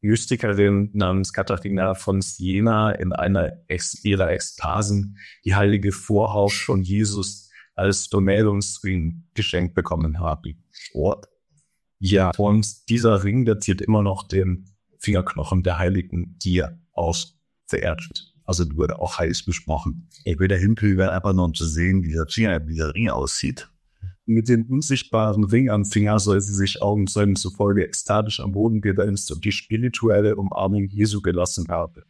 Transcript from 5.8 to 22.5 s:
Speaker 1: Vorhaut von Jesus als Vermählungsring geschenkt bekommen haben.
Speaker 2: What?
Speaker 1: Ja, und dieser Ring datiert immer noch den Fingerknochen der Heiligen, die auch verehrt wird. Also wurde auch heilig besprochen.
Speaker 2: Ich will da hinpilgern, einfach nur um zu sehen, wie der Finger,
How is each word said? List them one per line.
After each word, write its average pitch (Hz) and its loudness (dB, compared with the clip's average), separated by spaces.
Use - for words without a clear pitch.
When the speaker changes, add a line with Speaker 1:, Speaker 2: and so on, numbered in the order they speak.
Speaker 1:
Vorhaut 104 0
von - -2
Jesus 98 -2
als 95 0
Vermählungsring 98 0
geschenkt 90 -2
bekommen 80 -2
haben. 80 -6
Speaker 2:
What? - -2
Speaker 1:
Ja, 95 2
und 104 0
dieser 113 4
Ring 113 2
datiert 104 0
immer 107 2
noch 98 -2
den 92 0
Fingerknochen 92 0
der 87 0
Heiligen, 87 -2
die 90 2
auch 85 -2
verehrt 82 -4
wird. - -16
Also 87 0
wurde - -2
auch - -6
heilig 85 -2
besprochen. 78 -6
Speaker 2:
Ich 78 -4
will 95 2
da 98 2
hinpilgern, 95 2
einfach 98 0
nur 90 2
um 82 0
zu 82 -6
sehen, 87 0
wie 80 -4
der 80 -2
Finger, 90 -2